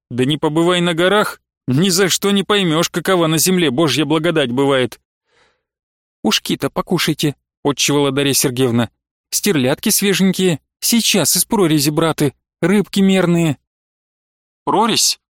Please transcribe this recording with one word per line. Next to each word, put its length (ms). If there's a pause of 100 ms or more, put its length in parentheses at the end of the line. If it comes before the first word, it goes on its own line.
(120)
да 140
не 120
побывай 440
на 120
горах, 480 (280)
ни 180
за 220
что 220
не 120
поймёшь, 460
какова 380
на 100
земле 340
Божья 320
благодать 480
бывает". 480 (1200)
"Ушки-то 460
покушайте", 680 (260)
подчивала 480
Дарья 220
Сергеевна. 560 (420)
"Стерлядки 560
свеженькие, 720 (220)
сейчас 560
из 80
прорези 440
браты, 440 (280)
рыбки 380
мерные". 600 (1040)
Прорезь — 560 (120)